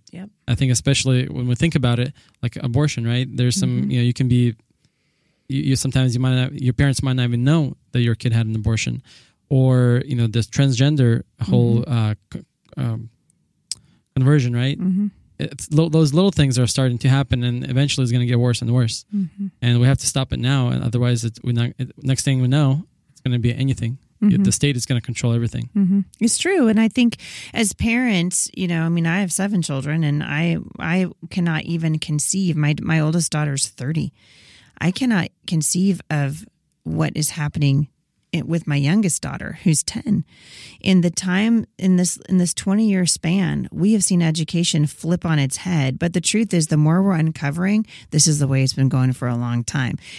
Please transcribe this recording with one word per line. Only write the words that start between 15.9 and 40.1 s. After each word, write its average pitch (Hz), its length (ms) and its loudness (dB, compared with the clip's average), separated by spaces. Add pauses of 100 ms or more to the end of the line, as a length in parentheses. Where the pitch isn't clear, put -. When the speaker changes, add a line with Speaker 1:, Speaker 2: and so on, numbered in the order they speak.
Speaker 2:
little 185 180 4
things 135 260 2
are 123 100 4
starting 127 320 0
to 135 100 2
happen, 131 340 0
and 123 260 -4
eventually 135 340 0
it's 117 80 0
gonna 123 140 2
get 120 140 2
worse 120 220 2
and 120 120 0
worse. 120 400 0
Speaker 1:
Mm-hmm. 196 340 -4 (140)
Speaker 2:
And 120 180 2
we 120 60 4
have 135 140 2
to - 80 -6
stop 131 260 -4
it 127 60 -4
now, 127 300 0
and 127 140 -2
otherwise, 120 400 0
it's, 117 200 -6
we 123 100 -2
not, 117 240 0
it, 127 140 -8 (120)
next 135 200 -2
thing 131 180 0
we 127 60 2
know, 139 380 2 (260)
it's - 100 -20
gonna 123 160 0
be 117 160 0
anything. 131 460 -2 (200)
Speaker 1:
Mm-hmm. 202 220 4
Speaker 2:
The 190 100 4
state 143 240 0
is 120 120 -4
gonna 123 120 0
control 117 340 -2
everything. 117 420 -2
Speaker 1:
Mm-hmm. 196 240 2 (200)
It's 226 200 0
true. 339 300 2
And 214 100 2
I 226 80 4
think 240 300 2 (360)
as 214 200 -2
parents, 226 840 0
you 185 100 -2
know, 165 140 -2
I 165 80 0
mean, 170 160 0
I 170 140 0
have 185 120 -2
seven 196 300 -2
children, 147 420 -2
and 147 200 0
I, 165 340 -2 (220)
I 180 260 0 (240)
cannot 170 360 -2
even 160 340 -2
conceive. 160 580 -2
My, 151 240 2
my 160 180 0
oldest 156 320 0
daughter's 147 360 -2
thirty. 156 460 -6 (680)
I 170 80 2
cannot 233 400 0 (160)
conceive 175 640 0
of 151 360 -4 (380)
what 160 320 -2
is 151 160 -2
happening 147 580 0 (440)
i-, 170 80 -2
with 165 240 -4
my 147 100 -2
youngest 165 460 0
daughter, - 420 -10
who's 156 200 2
ten. - 420 -2 (560)